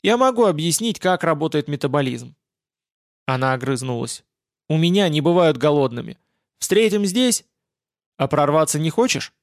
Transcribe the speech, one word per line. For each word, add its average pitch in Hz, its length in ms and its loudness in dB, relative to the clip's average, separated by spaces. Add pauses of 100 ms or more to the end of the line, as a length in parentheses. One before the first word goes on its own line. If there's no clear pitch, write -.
Я 208 140 2
могу 247 280 2
объяснить, 170 560 0
как 185 240 0
работает 156 420 -2
метаболизм». 131 720 -4 (880)
Она 131 280 0
огрызнулась. 123 680 -6 (460)
«У 156 80 0
меня 175 320 2
не 151 120 0
бывают 165 360 2
голодными. 131 640 -2 (400)
Встретим 202 480 0
здесь? 240 380 0 (720)
А 139 100 0
прорваться 147 500 2
не 160 120 -2
хочешь?» - 420 -2 (100)